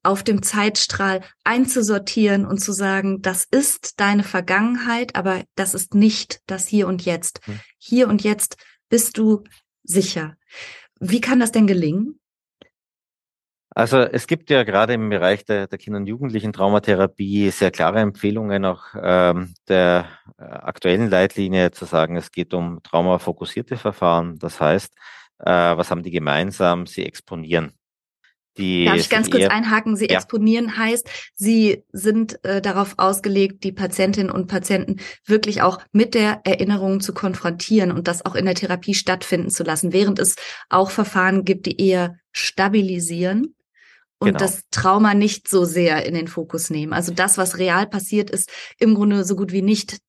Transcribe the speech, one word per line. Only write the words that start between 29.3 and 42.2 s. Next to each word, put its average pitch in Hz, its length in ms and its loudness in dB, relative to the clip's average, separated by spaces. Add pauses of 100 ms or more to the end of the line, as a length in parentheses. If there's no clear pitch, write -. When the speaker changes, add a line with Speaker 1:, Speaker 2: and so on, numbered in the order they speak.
Speaker 1:
kurz 233 120 4
Speaker 2:
eher 196 80 2
Speaker 1:
einhaken? 220 440 0
Sie 208 100 -2
Speaker 2:
Ja. 185 100 2
Speaker 1:
exponieren 220 600 0
heißt, 226 320 -2 (260)
Sie 220 480 2 (100)
sind, 214 520 -2
äh, 196 160 -2
darauf 196 380 -2
ausgelegt, 196 640 0
die 190 80 -4
Patientinnen 190 580 -2
und 180 180 -4
Patienten 185 520 -2 (240)
wirklich 214 380 2
auch 185 160 2 (140)
mit 233 200 4
der 214 320 2
Erinnerung 196 560 0
zu 190 140 -6
konfrontieren 185 760 0
und 170 160 -4
das 175 200 -2
auch 170 80 -6
in 180 100 0
der 185 100 0
Therapie 180 380 -4
stattfinden 196 560 -2
zu - 160 -2
lassen, 160 300 -2
während 202 240 2
es - 180 0 (320)
auch 190 220 2
Verfahren 190 560 0
gibt, 185 180 -2
die - 160 -6
eher 180 360 2 (160)